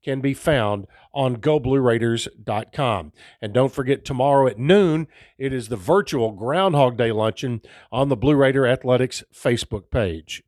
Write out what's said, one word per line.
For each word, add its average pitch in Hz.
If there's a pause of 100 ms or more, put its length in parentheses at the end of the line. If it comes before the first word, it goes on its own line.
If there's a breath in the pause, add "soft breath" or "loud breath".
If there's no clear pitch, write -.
can 135
be 139
found 104 (260 soft breath)
on 131
Go 151
Blue 135
Raiders 117 (160)
dot 110
com. 104 (280 loud breath)
And 104
don't 127
forget, 135
tomorrow 135
at 110
noon, 165 (320 soft breath)
it 135
is 120
the 123
virtual 120
Groundhog 135
Day 117
luncheon 110 (300 loud breath)
on 139
the 131
Blue 139
Raider 135
Athletics 123 (100)
Facebook -
page. 90